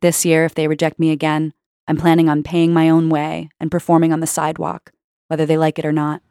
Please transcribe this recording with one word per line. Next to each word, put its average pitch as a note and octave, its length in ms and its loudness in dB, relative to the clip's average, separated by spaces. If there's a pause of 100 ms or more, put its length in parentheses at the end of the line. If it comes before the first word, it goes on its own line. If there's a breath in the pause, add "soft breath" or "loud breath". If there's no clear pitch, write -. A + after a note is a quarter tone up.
This E3+ 220 0
year, D#3+ 200 4
if E3 100 -2
they D#3 140 -2
reject D#3 300 -2
me D#3+ 120 2
again, D#3 440 -2 (340)
I'm D#3 80 -2
planning E3 320 4
on D3+ 140 0
paying E3 300 0
my D#3+ 180 4
own D#3+ 180 2
way D#3+ 400 -4 (100)
and E3 120 -6
performing E3 420 0
on D#3+ 80 -2
the E3 60 -4
sidewalk, D#3 640 -6 (360)
whether D#3+ 180 -2
they D#3 100 2
like D#3 220 0
it D#3+ 80 -6
or D3+ 60 -2
not. D3+ 280 -2 (100)